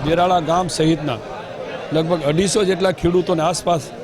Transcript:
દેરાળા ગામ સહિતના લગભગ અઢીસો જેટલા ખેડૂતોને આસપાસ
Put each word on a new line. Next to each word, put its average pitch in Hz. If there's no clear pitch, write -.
દેરાળા 175
ગામ 180
સહિતના 156
લગભગ 165
અઢીસો 185
જેટલા 185
ખેડૂતોને 170
આસપાસ 175